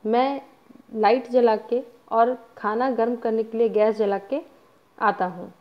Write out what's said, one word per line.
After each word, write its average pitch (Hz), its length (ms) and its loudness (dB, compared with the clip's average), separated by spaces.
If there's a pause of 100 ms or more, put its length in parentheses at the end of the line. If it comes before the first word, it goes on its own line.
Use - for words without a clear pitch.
मैं 262 360 0 (540)
लाइट 233 340 2
जला 240 260 4
के 240 280 -4 (280)
और 233 460 0
खाना 233 340 -2
गर्म 233 240 0
करने 226 280 -2
के 220 140 -8
लिए 233 120 2
गैस 214 260 2
जला 202 220 0
के 269 240 -6 (600)
आता 202 240 0
हूँ। 180 360 -12